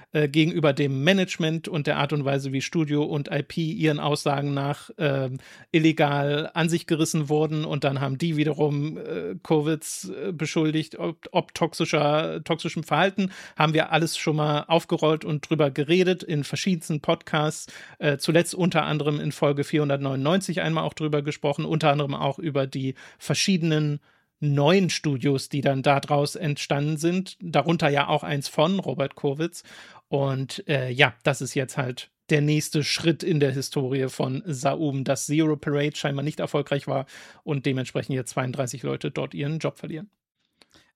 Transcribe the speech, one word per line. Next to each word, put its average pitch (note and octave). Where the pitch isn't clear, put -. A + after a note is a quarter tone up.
äh, D3+
gegenüber D#3
dem C3+
Management F3
und D#3
der D3
Art C#3+
und D3
Weise, C3+
wie C3+
Studio D3
und D#3
I D3
P D#3+
ihren D#3
Aussagen C#3+
nach, C#3
ähm, C3+
illegal D3
an E3
sich E3
gerissen D#3
wurden. D3+
Und D#3
dann C#3
haben C3+
die D#3+
wiederum, D3+
äh, D#3
Kurwitz, D#3
äh, D#3+
beschuldigt, D#3
ob, E3+
ob E3+
toxischer, D#3
toxischem E3
Verhalten. F#3+
Haben D#3
wir D#3
alles D#3+
schon D#3
mal D3+
aufgerollt D#3+
und D3+
drüber D3
geredet F3
in D3
verschiedensten D#3+
Podcasts. -
Äh, C#3+
zuletzt E3
unter E3
anderem D3+
in D#3
Folge C#3+
vierhundertneunundneunzig D3
einmal D#3+
auch D3
drüber D3+
gesprochen, D3
unter D#3
anderem C#3+
auch C#3+
über C#3
die C3
verschiedenen D#3
neuen D3+
Studios, C#3
die C#3+
dann C3+
da C#3
draus D3
entstanden D3
sind, F3
darunter E3
ja C#3
auch D3+
eins D3
von F3+
Robert C3+
Kurwitz. D3
Und, C#3
äh, C3
ja, B2+
das C#3+
ist C3
jetzt C3+
halt B2+
der D3
nächste D3+
Schritt -
in E3
der C#3
Historie C3
von C3
Saum, C#3+
dass C#3
Zero D#3
Parade D3
scheinbar C#3
nicht D3+
erfolgreich C#3+
war C3+
und C#3+
dementsprechend C3
jetzt B2+
zweiunddreißig B2+
Leute C#3
dort C#3
ihren D#3
Job C#3
verlieren. D#3+